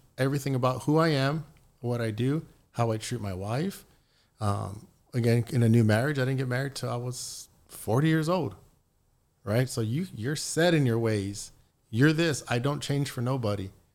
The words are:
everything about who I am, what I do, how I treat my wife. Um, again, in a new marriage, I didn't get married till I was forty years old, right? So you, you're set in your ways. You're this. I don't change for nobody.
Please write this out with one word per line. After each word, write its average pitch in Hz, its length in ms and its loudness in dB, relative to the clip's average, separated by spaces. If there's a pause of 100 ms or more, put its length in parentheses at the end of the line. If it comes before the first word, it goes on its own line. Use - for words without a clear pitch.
(160)
everything 135 380 0
about 127 300 0
who 151 120 2
I 165 120 4
am, 147 360 0 (360)
what 120 200 -2
I 113 100 -2
do, 131 360 0 (260)
how 117 200 0
I 110 40 0
treat 113 240 -6
my 98 140 -6
wife. 117 500 -4 (560)
Um, 101 460 -4 (260)
again, 117 380 2
in 117 140 4
a 113 40 6
new 117 140 6
marriage, 120 360 2
I 131 60 0
didn't 131 140 0
get 135 100 -4
married 135 280 -4
till 123 140 -6
I 120 60 -4
was - 520 -10 (180)
forty 127 400 0
years 160 220 2
old, 165 260 -2 (880)
right? 120 260 0
So - 120 -6
you, 127 340 -2
you're 127 220 -4
set 170 380 2
in 143 120 4
your 117 120 2
ways. 104 520 -2 (400)
You're 139 220 6
this. 156 360 0
I 120 120 0
don't 143 200 -2
change 143 300 -2
for - 100 -8
nobody. 110 500 -2 (240)